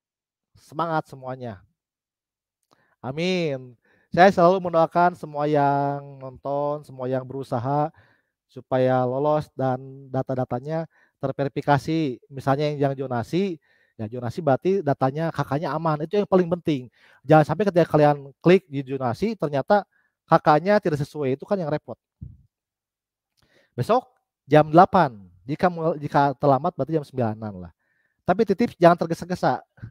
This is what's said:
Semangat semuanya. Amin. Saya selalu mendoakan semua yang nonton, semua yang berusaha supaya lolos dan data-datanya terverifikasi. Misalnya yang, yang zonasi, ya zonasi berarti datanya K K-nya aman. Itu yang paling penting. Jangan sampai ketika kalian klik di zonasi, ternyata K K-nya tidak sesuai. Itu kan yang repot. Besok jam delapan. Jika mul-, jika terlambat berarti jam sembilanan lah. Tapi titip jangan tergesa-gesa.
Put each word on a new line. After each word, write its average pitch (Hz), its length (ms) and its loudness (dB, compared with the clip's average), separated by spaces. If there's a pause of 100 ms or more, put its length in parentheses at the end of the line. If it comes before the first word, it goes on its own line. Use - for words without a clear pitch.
(560)
Semangat 156 480 -6
semuanya. 127 560 -12 (1400)
Amin. 143 720 -4 (320)
Saya 185 240 6
selalu 180 400 4
mendoakan 170 480 2
semua 147 240 -6
yang 143 720 0
nonton, 143 640 -8
semua 131 320 -12
yang 127 160 -4
berusaha 139 640 -4 (540)
supaya 127 560 0
lolos 147 440 -2 (120)
dan 135 520 -6
data-datanya 131 800 -6 (320)
terverifikasi. 143 960 -2 (120)
Misalnya 143 420 -2
yang, 139 180 0
yang 135 40 -4 (120)
zonasi, 160 560 -4 (320)
ya 107 160 -10
zonasi 120 320 -8
berarti 151 300 0 (100)
datanya 143 480 -2
K - 140 -12
K-nya 147 260 -6
aman. 156 320 -4
Itu 165 160 -4
yang 202 80 0
paling 180 220 2 (100)
penting. 135 320 -4 (320)
Jangan 151 240 6
sampai 190 220 0
ketika 170 260 2
kalian 143 380 2 (100)
klik 180 240 4
di 143 160 -8
zonasi, 131 560 -4
ternyata 156 460 0 (420)
K - 140 0
K-nya 170 420 2
tidak 151 160 -2
sesuai. 139 380 -4
Itu - 80 -12
kan 202 160 -4
yang 156 80 -6
repot. 143 320 -8 (1800)
Besok 214 320 0 (400)
jam 151 240 4
delapan. 160 480 4 (240)
Jika 156 240 0
mul-, 165 320 -4
jika 143 380 0
terlambat 143 340 2
berarti 156 240 -4
jam 143 80 -4
sembilanan 107 640 -6
lah. - 40 -20 (520)
Tapi 190 240 2
titip 214 320 0
jangan 170 180 8
tergesa-gesa. 165 640 -4 (280)